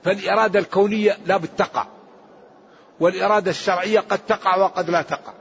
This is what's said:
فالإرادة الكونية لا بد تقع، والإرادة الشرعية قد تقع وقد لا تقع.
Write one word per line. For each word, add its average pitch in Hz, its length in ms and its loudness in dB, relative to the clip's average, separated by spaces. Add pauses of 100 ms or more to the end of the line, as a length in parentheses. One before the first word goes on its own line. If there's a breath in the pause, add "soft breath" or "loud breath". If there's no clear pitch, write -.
فالإرادة 196 540 0
الكونية 202 680 0
لا 185 100 2
بد 160 120 -4 (100)
تقع، 160 280 -4 (1120 loud breath)
والإرادة 185 500 2
الشرعية 190 500 0
قد 190 180 -4 (100)
تقع 196 280 0
وقد 185 340 0
لا 170 120 0
تقع. 139 380 -8